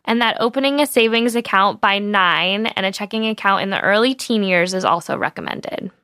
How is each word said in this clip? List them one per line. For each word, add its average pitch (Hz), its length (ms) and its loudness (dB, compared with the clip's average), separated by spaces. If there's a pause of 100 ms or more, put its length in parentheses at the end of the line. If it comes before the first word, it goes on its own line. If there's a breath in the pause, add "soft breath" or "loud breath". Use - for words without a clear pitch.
And 226 160 0
that 220 180 0
opening 269 400 0
a 294 60 2
savings 226 500 2
account 208 460 0
by 202 160 2
nine 196 680 2
and 190 180 -2
a 196 40 -2
checking 220 360 -4
account 202 360 0
in 196 60 -2
the - 140 -2
early 226 320 2
teen 226 280 -2
years 185 300 2
is 185 140 -2
also - 320 -2
recommended. - 720 -6 (140)